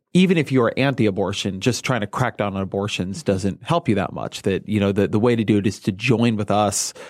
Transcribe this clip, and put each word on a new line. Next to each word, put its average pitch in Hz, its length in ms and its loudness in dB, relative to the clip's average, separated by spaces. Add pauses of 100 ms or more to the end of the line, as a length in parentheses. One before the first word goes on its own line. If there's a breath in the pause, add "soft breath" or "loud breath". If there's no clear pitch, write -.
(140)
even 180 240 6
if 143 120 0
you 131 120 4
are 113 160 2
anti-abortion, 104 800 0
just 117 240 -2
trying 123 160 0
to 104 60 -4
crack - 320 -4
down 101 180 -2
on 95 60 -2
abortions 95 600 -4
doesn't 95 420 -2
help 170 220 0
you 107 100 2
that 90 180 -4
much." - 280 -10
That, 95 240 -2
you 104 140 0
know, 101 120 2
the, 98 140 2
the 104 140 0
way 120 160 2
to 110 80 0
do 104 140 2
it 95 80 0
is 98 140 -2
to 107 120 -2
join 113 440 2
with 104 140 -4
us 101 440 0 (160 loud breath)